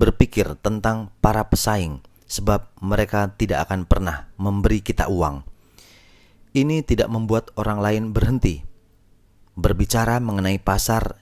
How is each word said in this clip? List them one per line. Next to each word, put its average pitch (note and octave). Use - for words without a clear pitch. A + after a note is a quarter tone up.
berpikir G2+
tentang G#2+
para G#2+
pesaing, F2+
sebab G2+
mereka G2+
tidak E2
akan F#2
pernah E2+
memberi G2+
kita -
uang. D#2
Ini D3+
tidak A2
membuat A2+
orang G#2+
lain G#2+
berhenti G#2
berbicara A2
mengenai G2
pasar G2+